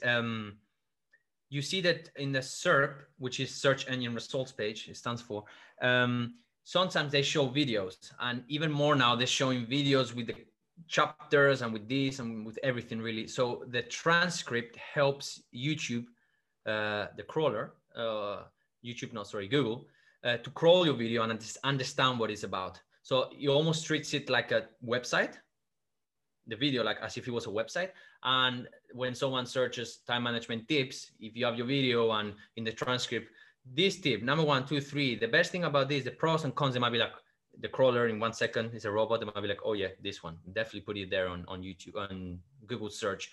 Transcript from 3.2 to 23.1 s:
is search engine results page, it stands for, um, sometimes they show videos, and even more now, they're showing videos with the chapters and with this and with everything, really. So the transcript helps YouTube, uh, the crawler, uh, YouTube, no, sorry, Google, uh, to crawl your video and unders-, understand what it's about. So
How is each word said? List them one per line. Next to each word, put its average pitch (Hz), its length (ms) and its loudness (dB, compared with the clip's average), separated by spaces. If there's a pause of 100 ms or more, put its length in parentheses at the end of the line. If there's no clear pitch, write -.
is 131 100 -4
search 135 380 2
engine 127 260 -4
results 127 380 -4
page, 107 360 -6
it - 100 -14
stands 120 240 -4
for, 104 240 -8 (360)
um, 123 540 2 (280)
sometimes 175 480 0
they 143 120 4
show 139 240 2
videos, 120 720 -2
and 120 300 -4
even 151 220 0
more 147 240 4
now, 120 200 6
they're 123 100 4
showing 127 400 2
videos 135 480 4
with 120 140 -6
the 117 80 -6 (520)
chapters 139 760 4
and 113 100 -2
with 104 160 -8
this 135 300 0
and 113 260 -6
with 110 160 -10
everything, 120 400 -2
really. 110 240 -4
So 127 440 -2
the 120 120 -2
transcript 165 920 0
helps - 680 -2 (140)
YouTube, 123 500 -2 (640)
uh, 107 400 -2 (100)
the 110 60 -10
crawler, 139 500 -2 (220)
uh, 104 480 -4 (420)
YouTube, 120 280 -10
no, 107 100 -8
sorry, 101 240 -6
Google, 127 400 0 (360)
uh, 120 140 2
to - 140 -12
crawl 175 340 6
your 139 100 4
video 117 280 2
and 113 80 0
unders-, - 320 -8
understand 131 560 2
what 110 100 2
it's 107 140 -6
about. 95 360 -6 (240)
So - 260 2 (100)